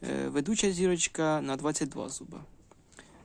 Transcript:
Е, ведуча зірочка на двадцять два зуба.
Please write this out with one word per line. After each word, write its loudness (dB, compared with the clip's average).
Е, -2
ведуча 2
зірочка 2
на -2
двадцять 0
два -6
зуба. -12